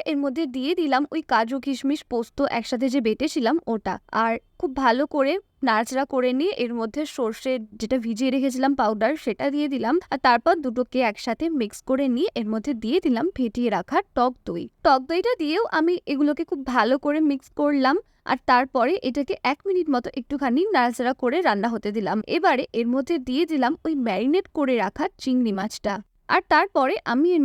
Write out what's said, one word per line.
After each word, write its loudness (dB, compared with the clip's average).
এর 0
মধ্যে -2
দিয়ে -2
দিলাম 2
ওই -4
কাজু, 2
কিশমিশ, -2
পোস্ত -4
একসাথে -2
যে 2
বেটেছিলাম 0
ওটা, -4
আর 0
খুব -4
ভালো 4
করে 2
নাড়াচাড়া 0
করে 0
নিয়ে 0
এর -2
মধ্যে -4
সর্ষে -2
যেটা 0
ভিজিয়ে -2
রেখেছিলাম 0
পাউডার 2
সেটা -4
দিয়ে 0
দিলাম, 0
আর -2
তারপর 4
দুটোকে -2
একসাথে -6
মিক্স -4
করে 2
নিয়ে 0
এর -4
মধ্যে -2
দিয়ে 0
দিলাম 2
ফেটিয়ে 0
রাখা -2
টক 4
দই। -6
টক 6
দইটা 0
দিয়েও 0
আমি 2
এগুলোকে 2
খুব -4
ভালো 4
করে 0
মিক্স -2
করলাম, 4
আর 0
তারপরে 2
এটাকে -2
এক -4
মিনিট 0
মতো -2
একটুখানি 0
নাড়াচাড়া 2
করে 0
রান্না 2
হতে -4
দিলাম। -2
এবারে 2
এর 0
মধ্যে 0
দিয়ে 0
দিলাম 2
ওই -2
ম্যারিনেট 0
করে 2
রাখা -2
চিংড়ি 0
মাছটা, -6
আর 2
তারপরে 2
আমি 4
এর 4